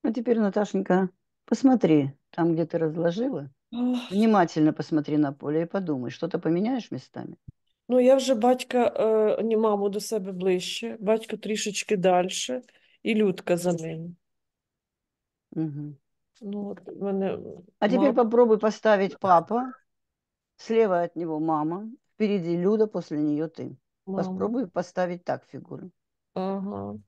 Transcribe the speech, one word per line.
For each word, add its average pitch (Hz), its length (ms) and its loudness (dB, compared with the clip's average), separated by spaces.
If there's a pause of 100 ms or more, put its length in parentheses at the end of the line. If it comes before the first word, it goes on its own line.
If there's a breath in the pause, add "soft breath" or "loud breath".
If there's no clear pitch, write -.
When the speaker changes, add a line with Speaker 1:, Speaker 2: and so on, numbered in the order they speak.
Speaker 1:
А 233 100 0
теперь, 233 260 0
Наташенька, 190 680 0 (380)
посмотри, 160 640 4 (180)
там, 170 240 0
где 165 120 0
ты 165 120 -6
разложила, 170 720 -2 (220)
Speaker 2:
Ах. 247 380 -4
Speaker 1:
внимательно 180 640 4
посмотри 151 440 -4
на 143 160 2
поле 147 300 -2
и 170 40 -2
подумай, 151 440 -4
что-то 170 280 -6
поменяешь 196 520 -2
местами? - 460 -12 (520)
Speaker 2:
Ну, 254 120 4
я 254 160 8
вже 254 180 0
батька, 247 580 2 (460)
е, - 40 -2
ні, 226 140 0
маму 208 320 2
до 202 120 -4
себе 196 320 -6
ближче, 185 680 -4
батько 220 360 -2
трішечки 214 600 -4
дальше, 185 680 0 (400 soft breath)
і 220 120 -2
Людка 190 420 0
за 175 160 -2
ним. 165 440 -8 (1400)
Speaker 1:
Мгм. 147 440 -8 (460)
Speaker 2:
Ну, 202 260 -10
от 190 200 -12
в - 140 -14
мене 196 360 -4 (400)
Speaker 1:
А 202 100 0
теперь 254 240 4
Speaker 2:
мама. - 20 -2
Speaker 1:
попробуй 233 440 6
поставить 208 600 2
папа, 208 540 2 (840)
слева 208 460 2
от 170 140 -4
него 160 240 -4
мама, 160 480 -2 (260)
впереди 190 420 0
Люда, 214 300 2
после 170 320 -6
нее 151 300 -2
ты. 131 280 -12 (300)
Speaker 2:
Мама. 190 260 -4
Speaker 1:
Попробуй 202 340 -4
поставить 180 580 -6
так 123 200 -6 (100)
фигуры. 139 360 -14 (440)
Speaker 2:
Ага. 196 640 -8 (120)